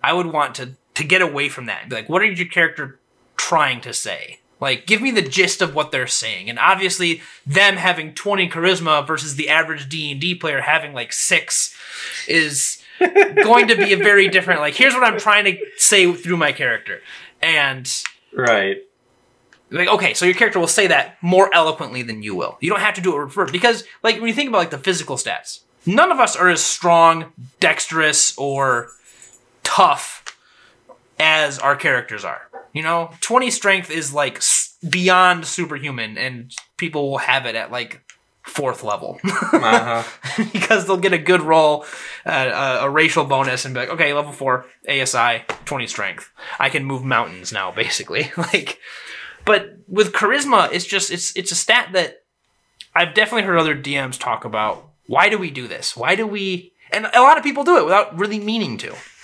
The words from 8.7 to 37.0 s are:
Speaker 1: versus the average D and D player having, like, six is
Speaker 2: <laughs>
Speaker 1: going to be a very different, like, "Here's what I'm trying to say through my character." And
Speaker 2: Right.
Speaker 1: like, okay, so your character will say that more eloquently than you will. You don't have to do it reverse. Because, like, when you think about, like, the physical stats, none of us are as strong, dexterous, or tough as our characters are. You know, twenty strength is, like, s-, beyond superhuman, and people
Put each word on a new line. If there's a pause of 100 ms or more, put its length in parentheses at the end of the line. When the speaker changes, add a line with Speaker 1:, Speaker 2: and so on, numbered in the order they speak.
Speaker 1:
versus
the
average
D
and
D
player
having,
like,
six (500)
is (160)
Speaker 2:
<laughs>
Speaker 1:
going
to
be
a
very
different,
like,
"Here's
what
I'm
trying
to (180)
say
through
my
character." (400)
And (460)
Speaker 2:
Right. (920)
Speaker 1:
like,
okay,
so
your
character
will
say
that
more
eloquently
than
you
will.
You
don't
have
to
do
it
reverse.
Because, (180)
like,
when
you
think
about,
like,
the
physical
stats, (240)
none
of
us
are
as
strong, (280)
dexterous,
or (720)
tough (920)
as
our
characters
are. (240)
You
know, (100)
twenty
strength
is,
like,
s-, (120)
beyond
superhuman,
and (240)
people